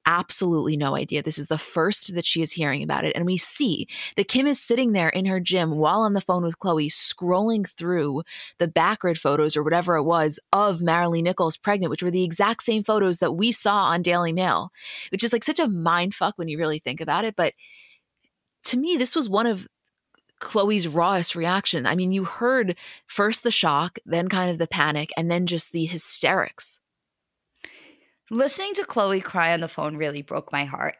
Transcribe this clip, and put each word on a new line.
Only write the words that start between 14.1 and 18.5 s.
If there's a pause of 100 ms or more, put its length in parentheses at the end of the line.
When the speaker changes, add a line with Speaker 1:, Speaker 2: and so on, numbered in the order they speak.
Speaker 1:
Mail, (380)
which
is,
like,
such
a
mind
fuck
when
you
really
think
about
it.
But (1120)